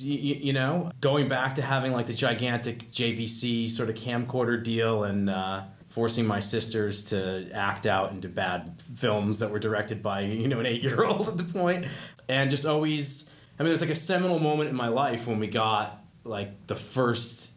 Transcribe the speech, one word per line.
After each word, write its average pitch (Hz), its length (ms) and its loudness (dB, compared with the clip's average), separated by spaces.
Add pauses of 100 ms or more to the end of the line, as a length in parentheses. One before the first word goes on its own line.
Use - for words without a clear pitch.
y-, 143 60 0
y-, 143 280 0
you 139 140 2
know? 156 380 0 (100)
Going 139 260 4
back 131 280 0
to 143 80 0
having, 131 280 2
like, 120 140 0
the 117 80 -4
gigantic 120 760 0
J 117 220 0
V 113 120 -2
C 117 420 0
sort 113 220 -2
of 110 60 -2
camcorder 120 680 0
deal 113 420 2
and, 101 220 2
uh, 95 360 -2 (260)
forcing 117 380 2
my 101 120 2
sisters 107 680 -2
to 95 460 -2
act 98 360 -2
out 95 240 2
into 92 180 -8
bad 90 500 -4
films 107 600 0
that 110 100 -2
were 107 80 -2
directed 107 460 -2
by, 98 180 -2
you 107 260 -2
know, 135 120 0
an 127 80 0
eight-year-old 135 600 0
<laughs> - 0 -
at 175 80 -4
the 180 140 -2
point. 180 360 0 (420)
And 135 220 2
just 143 160 0
always, 151 680 0 (240)
I 143 60 0
mean, 160 60 4
there's, 165 120 2
like, 165 80 0
a 151 60 0
seminal 180 420 2
moment 151 320 2
in 127 60 -2
my 120 140 0
life 120 360 2
when 113 140 0
we 107 80 0
got, 107 520 2 (240)
like, 101 440 -8
the 107 80 -2
first - 800 0